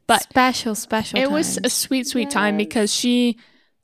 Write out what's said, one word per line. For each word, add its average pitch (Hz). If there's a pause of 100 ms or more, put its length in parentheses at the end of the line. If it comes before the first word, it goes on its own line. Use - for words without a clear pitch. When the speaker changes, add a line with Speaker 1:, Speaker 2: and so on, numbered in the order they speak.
Speaker 1:
But 214
Speaker 2:
Special, 254
special 220
Speaker 1:
it 269
was 302
a 190
Speaker 2:
times. 247
Speaker 1:
sweet, 262
sweet 254
time 208
because 208
Speaker 2:
Yes. -
Speaker 1:
she, 247 (460)